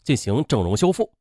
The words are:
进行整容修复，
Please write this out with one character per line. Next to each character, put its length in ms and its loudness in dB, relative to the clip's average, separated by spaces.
进 120 0
行 320 -2
整 140 0
容 160 0
修 140 2
复， 300 -4